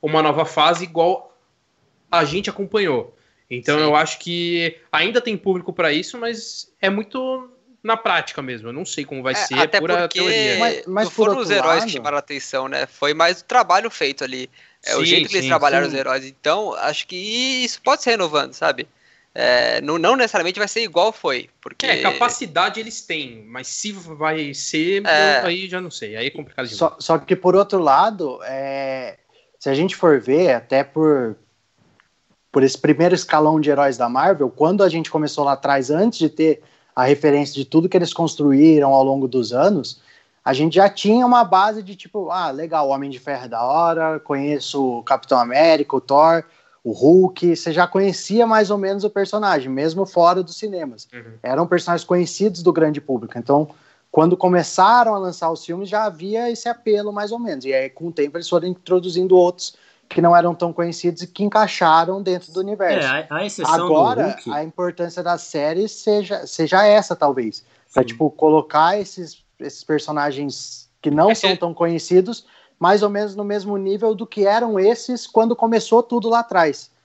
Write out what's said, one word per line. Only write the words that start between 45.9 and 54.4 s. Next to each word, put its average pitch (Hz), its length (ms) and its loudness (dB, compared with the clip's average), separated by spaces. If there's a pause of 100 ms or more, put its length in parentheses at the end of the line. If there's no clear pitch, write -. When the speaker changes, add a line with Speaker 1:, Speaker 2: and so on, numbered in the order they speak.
Speaker 3:
o 127 60 2
Thor, 160 420 4 (400)
o 117 100 -6
Hulk", 175 600 4
você 165 180 -6
já 180 140 2
conhecia 196 600 0
mais 214 240 2
ou 208 80 0
menos 196 260 -4
o 208 60 0
personagem, 196 600 -2
mesmo 160 360 -2
fora 180 360 2
dos 165 140 -10
cinemas. 170 560 -10
Speaker 1:
Uhum. 117 200 -18 (100)
Speaker 3:
Eram 135 240 -2
personagens 175 400 -2
conhecidos 180 560 -2
do 170 100 4
grande 151 280 2
público. 120 380 -6
Então, 143 300 0 (420)
quando 170 260 4
começaram 185 800 4